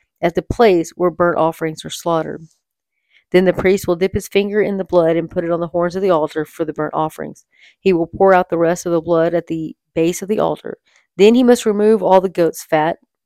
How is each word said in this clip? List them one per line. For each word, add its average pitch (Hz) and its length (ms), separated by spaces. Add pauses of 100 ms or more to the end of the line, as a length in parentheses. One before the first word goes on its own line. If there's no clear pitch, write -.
(220)
at 170 140
the 180 60
place 180 500
where 180 180
burnt 170 280
offerings 160 460
are 156 60
slaughtered. 160 540 (880)
Then 185 140
the 180 80
priest 185 340
will 180 80
dip 190 180
his 202 140
finger 202 340
in 196 160
the 190 60
blood 170 320
and 165 160
put 180 120
it 165 80
on 170 100
the 170 60
horns 175 280
of 190 60
the 196 80
altar 156 360
for - 180
the 151 100
burnt 151 200
offerings. 156 520 (340)
He 190 140
will 165 140
pour 190 260
out 180 160
the 170 80
rest 170 280
of 175 60
the 165 100
blood 165 320
at 170 140
the 160 280 (200)
base 170 260
of 190 60
the 214 120
altar. - 380 (400)
Then 208 160
he 254 100
must 240 220
remove 208 380
all 185 180
the 190 80
goat's 165 340
fat, 156 340 (280)